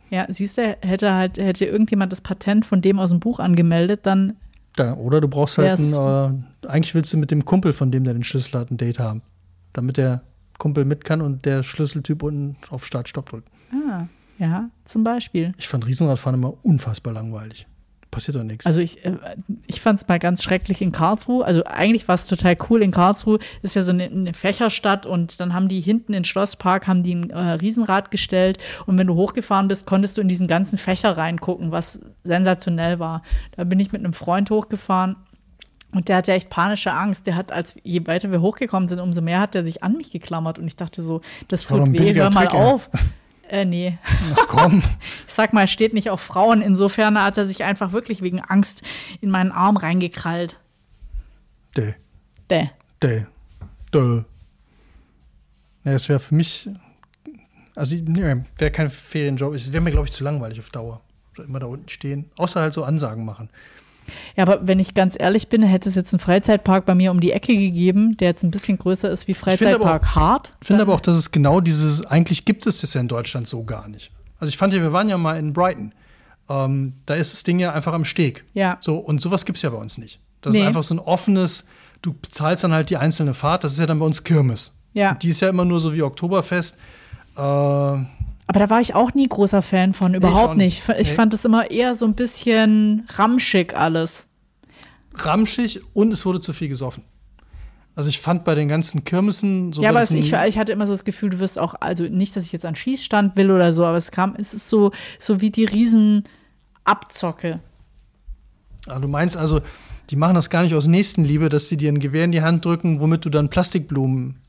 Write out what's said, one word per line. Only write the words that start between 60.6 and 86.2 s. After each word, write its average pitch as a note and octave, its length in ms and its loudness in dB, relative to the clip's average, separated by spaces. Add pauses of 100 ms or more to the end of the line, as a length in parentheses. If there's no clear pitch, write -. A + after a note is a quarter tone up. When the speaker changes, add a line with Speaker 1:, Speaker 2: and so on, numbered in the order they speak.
Speaker 2:
Dauer. A2+ 320 -12 (340)
So - 80 -18
immer C3+ 160 -10
da B2+ 80 -8
unten C#3 220 -14
stehen. C#3+ 360 -8 (120)
Außer E3+ 220 -2
halt D#3 140 0
so D#3 100 -6
Ansagen B2+ 400 -4
machen. A2 260 -12 (880)
Speaker 1:
Ja, F#3+ 60 2
aber F#3 220 2
wenn F#3+ 140 4
ich - 140 -2
ganz F#3 260 2
ehrlich G3+ 300 0
bin, A3 140 4
hätte F#3+ 260 4
es F#3 60 -2
jetzt F#3 180 0
einen F3+ 80 2
Freizeitpark F#3+ 640 2
bei F#3 100 4
mir F#3 160 4
um F3+ 80 2
die E3+ 140 2
Ecke - 220 0
gegeben, G3 600 2
der F3+ 120 2
jetzt F3 140 -2
ein E3+ 80 2
bisschen G3+ 260 -2
größer F#3 340 -2
ist - 160 -6
wie F#3+ 60 -2
Speaker 2:
Ich - 40 -6
finde G3 380 2
aber A3 80 2
Speaker 1:
Freizeitpark D#3+ 200 2
Speaker 2:
auch, - 120 2
Speaker 1:
Hart, F3 460 2
Speaker 2:
ich - 60 -10
finde G#3 120 6
Speaker 1:
dann G#3 80 4
Speaker 2:
aber F#3 80 4
auch, F3+ 60 0
dass E3+ 160 4
es D#3 140 0
genau D3 280 4
dieses, D#3 460 2
eigentlich E3 400 2
gibt G#3+ 200 0
es G3+ 140 0
das - 140 -4
ja C3+ 80 -2
in A#2+ 80 -4
Deutschland A#2 400 -6
so A2+ 160 -8
gar G#2+ 240 -10
nicht. G#2 200 -20 (300)
Also D#3 100 -4
ich C#3+ 60 -6
fand F#3+ 180 2
ja, F#3 80 2
wir D#3 120 0
waren G#3 160 2
ja F#3+ 80 0
mal D#3+ 200 -2
in D3+ 140 -4
Brighton. F3 420 -2 (540)
Ähm, C3+ 460 -2 (120)
da D3 100 -4
ist D#3+ 180 -2
das - 100 -6
Ding F3+ 160 0
ja F3 140 -2
einfach D3+ 180 -4
am E3 140 -2
Steg. C#3+ 480 -2
Speaker 1:
Ja. F#3 260 0
Speaker 2:
So, D#3 180 -4
und D3+ 220 -2
sowas F3+ 260 -2
gibt's - 160 -6
ja D3+ 100 -2
bei A2+ 60 -6
uns G#2+ 200 -10
nicht. - 240 -18 (180)
Das - 140 0
Speaker 1:
Nee. G#3+ 80 4
Speaker 2:
ist G3 60 4
einfach E3 160 0
so E3 120 -2
ein E3+ 40 -2
offenes, F3+ 640 0 (360)
du E3+ 120 -4
bezahlst E3+ 500 -4
dann F3 80 2
halt D#3+ 180 2
die F3+ 80 0
einzelne D3 360 0
Fahrt, E3 320 -2
das C#3 80 -2
ist D3+ 60 0
ja E3 80 2
dann D#3 120 0
bei D#3+ 60 0
uns D#3 180 0
Kirmes. C3+ 500 0 (200)
Speaker 1:
Ja. G3 180 2
Speaker 2:
Und - 120 -4
die E3+ 60 0
ist E3 120 -2
ja F#3+ 80 2
immer F3+ 160 2
nur F3 160 2
so D#3+ 120 -2
wie D#3+ 80 -2
Oktoberfest. E3+ 760 -2 (580)